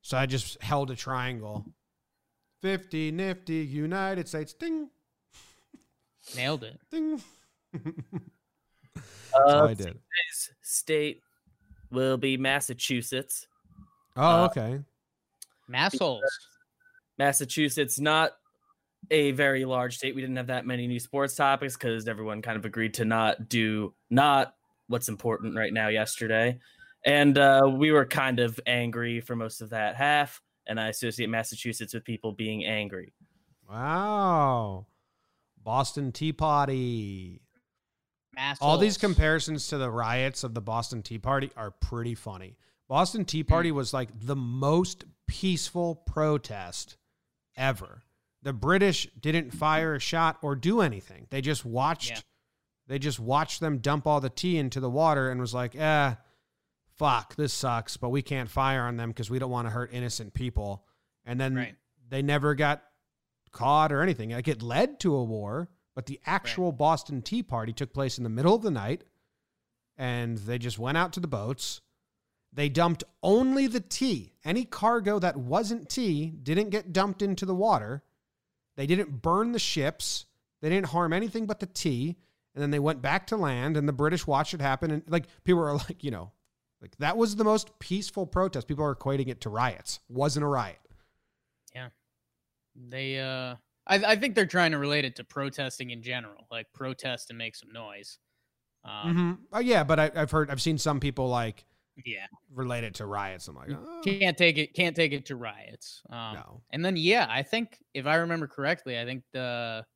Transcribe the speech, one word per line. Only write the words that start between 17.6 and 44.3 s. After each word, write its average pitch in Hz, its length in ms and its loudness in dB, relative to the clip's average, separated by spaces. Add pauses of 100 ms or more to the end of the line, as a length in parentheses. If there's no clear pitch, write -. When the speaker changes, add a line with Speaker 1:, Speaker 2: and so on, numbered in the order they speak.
Speaker 3:
not 156 340 4 (800)
a 147 200 4
very 135 340 2
large 123 320 -2
state. 135 180 -6
We 135 60 -4
didn't 131 160 -4
have 123 100 -6
that 127 180 -4
many 123 220 -4
new 123 120 -2
sports 139 360 -2
topics 139 400 2
'cause 113 320 -4
everyone 107 340 -6
kind 110 160 -4
of 104 80 -6
agreed 110 300 -2
to 113 100 0
not 113 440 2
do, 107 440 0 (160)
not 139 460 6 (320)
what's 120 220 -2
important 110 460 -4
right 110 180 -2
now 110 140 0
yesterday. 110 720 2 (460)
And, 143 320 8
uh, 135 400 10
we 156 140 4
were 147 140 8
kind 131 340 0
of 117 260 0
angry 120 560 0
for 120 140 -6
most 113 260 -8
of 107 100 -14
that 107 240 -2
half, 143 460 2 (260)
and 110 120 -2
I 110 80 -2
associate 113 420 -4
Massachusetts 113 640 -6
with 113 120 -8
people 113 260 -6
being 107 340 -6
angry. 104 480 -6 (560)
Speaker 1:
Wow. 143 1160 0 (720)
Boston 131 540 -2
Tea 156 220 -2
Party. 123 1080 0 (1200)
All 147 160 6
these 202 200 4
Speaker 2:
Massholes. - 40 -4
Speaker 1:
comparisons 156 680 2
to 151 100 -4
the 131 140 -2
riots 120 520 -2
of 120 100 -6
the 117 80 -4
Boston 113 420 -4
Tea 110 160 -10
Party 135 360 0
are 107 160 -8
pretty 117 440 -4
funny. 95 420 -14 (300)
Boston 180 380 0
Tea 156 180 -2
Party 165 260 4
Speaker 2:
Hmm. 151 60 0
Speaker 1:
was, 131 180 -2
like, 127 160 -2 (100)
the 127 160 -4